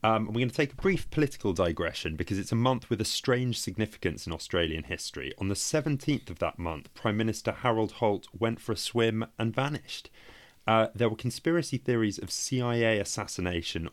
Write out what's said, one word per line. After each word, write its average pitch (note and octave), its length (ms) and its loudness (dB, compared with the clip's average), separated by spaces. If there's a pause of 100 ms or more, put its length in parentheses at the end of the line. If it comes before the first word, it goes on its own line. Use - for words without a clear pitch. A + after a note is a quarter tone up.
Um, A2 240 4
we're A2+ 140 0
gonna B2+ 100 2
take D3 220 0
a - 80 -10
brief F#3+ 280 2
political C3+ 440 0
digression E2 600 0
because F#2+ 220 -2
it's - 140 -4
a A#2+ 40 2
month A#2+ 340 2
with A2 120 0
a G#2+ 40 2
strange B2 540 0
significance G2+ 680 -4
in E2+ 40 -6
Australian D#2+ 520 0
history. C#2+ 560 -8
On F#2+ 100 -2
the G2 60 0
seventeenth D3 760 0
of F2 100 -10
that E2 200 -2
month, E2 340 -6
Prime G#2+ 240 0
Minister A2 340 0
Harold A2 420 0
Holt G#2 340 2 (100)
went A2+ 240 0
for A2+ 120 -4
a G#2 40 -2
swim A2+ 480 2 (140)
and A2+ 140 0
vanished. - 580 -4 (560)
Uh, A2 260 6
there A#2 140 2
were A2 80 2
conspiracy D3+ 640 0
theories A2+ 420 2
of G2+ 100 -10
C - 320 -2
I A#2+ 140 2
A A2+ 240 4
assassination F2 920 -2